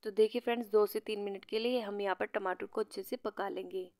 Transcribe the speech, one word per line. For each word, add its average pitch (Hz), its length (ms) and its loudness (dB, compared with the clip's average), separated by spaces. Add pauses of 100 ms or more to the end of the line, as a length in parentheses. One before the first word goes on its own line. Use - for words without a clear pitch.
तो 220 60 -4
देखिए 220 300 4
फ्रेंड्स, 233 300 -2
दो 208 160 8
से 214 140 -4
तीन 214 200 -4
मिनट 196 240 -6
के 214 140 -4
लिए 240 220 2
हम 202 200 -4
यहाँ 196 140 0
पर 214 120 -2
टमाटर 190 400 -2
को - 140 -4
अच्छे 208 220 -4
से 254 160 -6
पका 202 300 -4
लेंगे। 185 340 -6 (180)